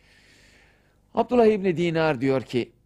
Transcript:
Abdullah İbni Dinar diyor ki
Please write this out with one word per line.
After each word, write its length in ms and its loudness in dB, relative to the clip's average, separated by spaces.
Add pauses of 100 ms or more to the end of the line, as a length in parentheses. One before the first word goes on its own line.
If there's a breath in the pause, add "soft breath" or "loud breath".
(1160 soft breath)
Abdullah 320 2
İbni 300 0
Dinar 440 -2
diyor 220 0
ki 300 -6 (140)